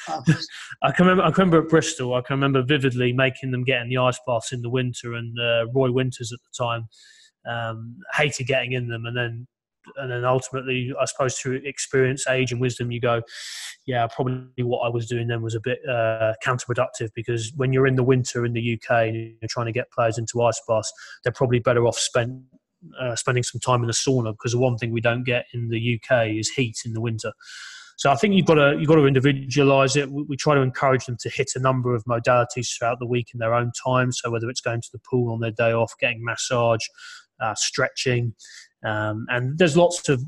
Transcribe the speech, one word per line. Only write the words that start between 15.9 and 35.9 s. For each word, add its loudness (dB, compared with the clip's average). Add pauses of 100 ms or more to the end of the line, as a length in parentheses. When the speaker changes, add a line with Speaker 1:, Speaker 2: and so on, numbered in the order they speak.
Speaker 1:
counterproductive," -2
because -4
when 0
you're 4
in 4
the 2
winter 2
in -2
the -2
U -2
K 2
and -4
you're -10
trying -6
to -4
get -4
players 0
into -2
ice 2
baths, 0 (320)
they're 0
probably 2
better 2
off 0
spent, -2 (580)
uh, -4
spending 0
some -6
time 2
in 0
the -2
sauna, 2
because -4
the 2
one 2
thing -4
we -2
don't 0
get -2
in -4
the -2
U 0
K 2
is -2
heat -2
in -6
the -4
winter. -4 (640)
So 2
I 4
think 2
you've 6
gotta, 6
you've 0
gotta 8
individualise 4
it. 0
We, -6
we -4
try 2
to 6
encourage 2
them -6
to -6
hit -4
a -4
number 2
of -4
modalities 2 (100)
throughout -2
the -6
week -2
in -12
their 0
own 0 (100)
time. 2
So -6
whether -2
it's -8
going -4
to -18
the -18 (100)
pool 0
on -6
their -2
day 2
off, 0